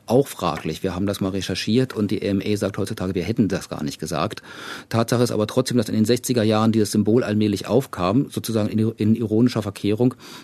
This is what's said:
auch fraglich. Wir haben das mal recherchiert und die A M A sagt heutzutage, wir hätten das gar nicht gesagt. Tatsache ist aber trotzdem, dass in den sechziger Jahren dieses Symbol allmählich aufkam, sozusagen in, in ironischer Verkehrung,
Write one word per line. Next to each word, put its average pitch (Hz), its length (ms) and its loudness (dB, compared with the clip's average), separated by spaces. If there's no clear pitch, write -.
auch 123 200 4
fraglich. 80 560 -4
Wir 90 140 -2
haben 98 100 -2
das 101 140 -2
mal 98 100 0
recherchiert 98 640 -2
und 104 160 -2
die 107 120 -2
A - 40 -2
M 98 180 0
A 104 120 0
sagt 101 200 -4
heutzutage, 95 380 -4
wir 90 80 -2
hätten 110 260 0
das 92 200 -4
gar 76 160 -8
nicht 71 140 -6
gesagt. 78 440 -4
Tatsache 117 340 2
ist 120 80 2
aber 107 160 0
trotzdem, 127 300 0
dass 110 120 2
in 107 60 -4
den 110 100 4
sechziger 120 380 2
Jahren 110 300 4
dieses 107 180 2
Symbol 110 320 4
allmählich 104 460 0
aufkam, 110 640 2
sozusagen 110 380 -2
in, 110 280 0
in 110 180 4
ironischer 113 480 2
Verkehrung, 107 520 0